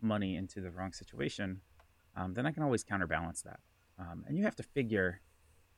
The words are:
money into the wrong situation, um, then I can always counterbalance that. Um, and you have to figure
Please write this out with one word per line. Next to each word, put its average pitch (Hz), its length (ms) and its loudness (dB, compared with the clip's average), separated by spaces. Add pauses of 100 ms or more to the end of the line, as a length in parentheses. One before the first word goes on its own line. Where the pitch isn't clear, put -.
money 104 340 2
into 95 240 -4
the 92 120 -6
wrong 90 200 -4
situation, 98 720 -4 (560)
um, 92 160 -2
then 120 120 0
I 156 60 2
can 156 120 -2
always 127 200 4
counterbalance 85 600 0
that. - 160 -14 (380)
Um, 85 300 -10
and 151 100 0
you 202 60 4
have 214 140 2
to 117 60 -6
figure 104 580 2 (560)